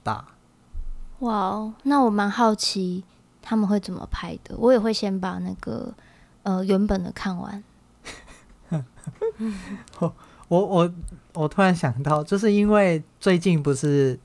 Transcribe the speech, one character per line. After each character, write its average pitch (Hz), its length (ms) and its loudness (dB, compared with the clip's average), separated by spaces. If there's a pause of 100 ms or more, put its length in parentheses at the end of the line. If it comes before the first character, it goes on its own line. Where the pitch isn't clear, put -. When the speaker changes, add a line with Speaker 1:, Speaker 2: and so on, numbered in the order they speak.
Speaker 1:
大。 110 220 -6 (920)
Speaker 2:
哇 240 140 -2
哦， 208 400 -4 (100)
那 277 180 4
我 240 80 6
蛮 208 200 2
好 220 260 2
奇 185 480 -4 (380)
他 - 140 -4
们 214 120 2
会 208 120 2
怎 190 140 -8
么 - 180 -10
拍 165 320 -8
的， - 140 -14
我 240 140 4
也 247 80 6
会 220 140 0
先 196 260 -4
把 185 200 -6
那 180 200 -6
个， - 340 -10 (500)
呃， 185 220 0
原 196 220 2
本 190 160 0
的 180 80 -8
看 185 260 -6
完。 196 260 -12 (1040)
Speaker 1:
<laughs> 151 140 -2 (1160)
我， 170 140 -2 (340)
我， 180 180 2
我， 175 280 2 (400)
我 156 140 -2
突 170 140 0
然 185 140 6
想 131 280 -2
到， 151 200 2
就 196 140 -2
是 208 140 2
因 208 180 4
为 190 340 4 (160)
最 185 180 4
近 170 240 2
不 143 120 2
是， 135 520 2